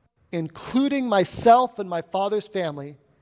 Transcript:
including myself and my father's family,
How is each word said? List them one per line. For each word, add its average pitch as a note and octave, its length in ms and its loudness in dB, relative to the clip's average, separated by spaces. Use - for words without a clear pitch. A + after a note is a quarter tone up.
including B3+ 760 -4
myself A#3 720 4
and G3 100 -8
my E3+ 140 -4
father's G3+ 460 -4
family, D3 500 -6